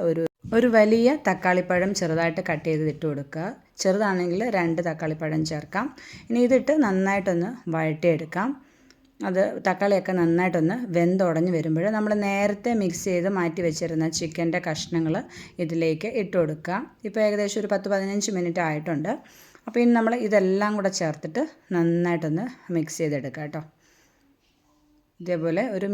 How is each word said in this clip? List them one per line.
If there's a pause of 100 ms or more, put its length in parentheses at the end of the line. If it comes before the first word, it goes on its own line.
ഒരു, (340)
ഒരു
വലിയ (200)
തക്കാളിപ്പഴം (100)
ചെറുതായിട്ട്
കട്ട്
ചെയ്ത്
ഇട്ട്
കൊടുക്കുക. (360)
ചെറുതാണെങ്കിൽ (160)
രണ്ട്
തക്കാളിപ്പഴം
ചേർക്കാം. (400)
ഇനി
ഇതിട്ട് (120)
നന്നായിട്ടൊന്ന് (240)
വഴറ്റിയെടുക്കാം. (800)
അത് (240)
തക്കാളിയൊക്കെ
നന്നായിട്ടൊന്ന് (200)
വെന്തുടഞ്ഞ്
വരുമ്പോൾ (140)
നമ്മൾ (160)
നേരത്തെ (100)
മിക്സ്
ചെയ്ത് (100)
മാറ്റി
വെച്ചിരുന്ന (100)
ചിക്കൻ്റെ
കഷ്ണങ്ങൾ (500)
ഇതിലേക്ക് (140)
ഇട്ട്
കൊടുക്കുക. (280)
ഇപ്പോൾ
ഏകദേശം
ഒരു
പത്ത്
പതിനഞ്ച്
മിനിറ്റ്
ആയിട്ടുണ്ട്. (540)
അപ്പോൾ
ഇനി
നമ്മൾ (120)
ഇതെല്ലാം
കൂടെ
ചേർത്തിട്ട് (320)
നന്നായിട്ടൊന്ന് (300)
മിക്സ്
ചെയ്തെടുക്കുക
കേട്ടോ. (1600)
ഇതേപോലെ (140)
ഒരു